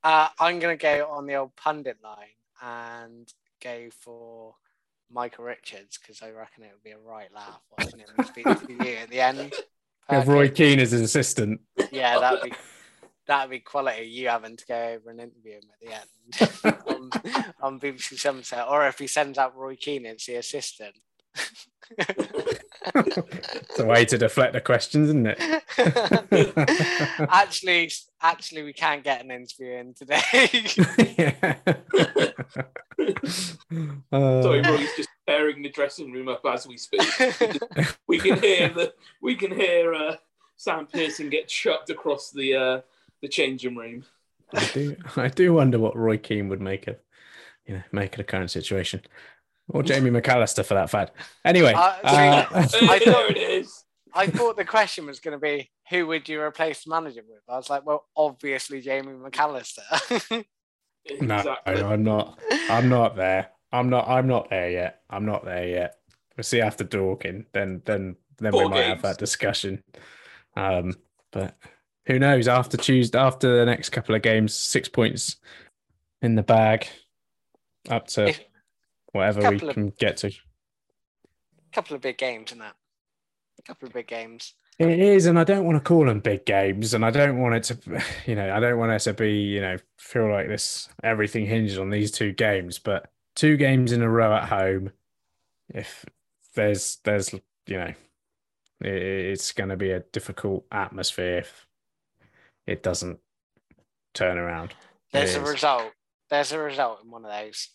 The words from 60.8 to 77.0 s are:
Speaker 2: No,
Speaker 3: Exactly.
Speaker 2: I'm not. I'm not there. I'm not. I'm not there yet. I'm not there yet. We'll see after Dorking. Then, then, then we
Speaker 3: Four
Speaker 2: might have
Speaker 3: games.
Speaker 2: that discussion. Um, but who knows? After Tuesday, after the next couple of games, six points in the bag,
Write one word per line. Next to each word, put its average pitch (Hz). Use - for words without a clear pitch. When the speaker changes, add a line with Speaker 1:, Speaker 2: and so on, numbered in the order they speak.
Speaker 2:
No, 107
Speaker 3:
Exactly. 95
Speaker 2:
I'm 107
not. 107
I'm 120
not 117
there. 92
I'm 123
not. 123
I'm 127
not 123
there 90
yet. 90
I'm 104
not 104
there 90
yet. 87
We'll 110
see 120
after 107
Dorking. 95
Then, 95
then, 95
then 107
we 98
Speaker 3:
Four 98
Speaker 2:
might 98
have 92
Speaker 3:
games. -
Speaker 2:
that 95
discussion. 98
Um, 92
but 95
who 131
knows? 135
After 123
Tuesday, 123
after 127
the 120
next 120
couple -
of 107
games, 110
six -
points -
in 117
the 104
bag, 110